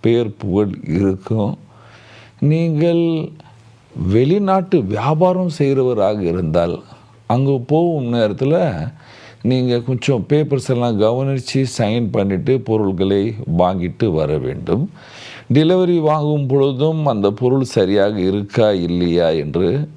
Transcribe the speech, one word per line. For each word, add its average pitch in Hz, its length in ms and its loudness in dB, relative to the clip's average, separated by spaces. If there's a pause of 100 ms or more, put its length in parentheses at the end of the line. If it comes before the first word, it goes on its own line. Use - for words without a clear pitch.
பேர் 117 360 0
புகழ் 101 320 0 (260)
இருக்கும். 101 540 -2 (1000)
நீங்கள் 165 520 0 (1080)
வெளிநாட்டு 185 640 2 (160)
வியாபாரம் 160 640 0
செய்கிறவராக 123 640 2 (140)
இருந்தால் 85 420 0 (580)
அங்க 135 240 0 (140)
போகும் 156 440 0
நேரத்துல 127 400 0 (920)
நீங்க 127 240 0 (100)
கொஞ்சம் 123 460 -2
பேப்பர்ஸ் 147 420 0
எல்லாம் 120 300 0
கவனிச்சு 131 580 0 (140)
சைன் 117 400 0
பண்ணிட்டு 98 400 0 (120)
பொருள்களை 98 540 0 (400)
வாங்கிட்டு 90 460 0 (100)
வர 76 160 0 (140)
வேண்டும். 87 360 -2 (760)
டெலிவரி 175 400 4 (120)
வாங்கும் 151 420 0
பொழுதும் 139 500 0 (120)
அந்த 101 160 2 (100)
பொருள் 127 260 2 (120)
சரியாக 101 400 2 (140)
இருக்கா 104 380 0 (200)
இல்லையா 85 400 2 (160)
என்று 80 240 0 (280)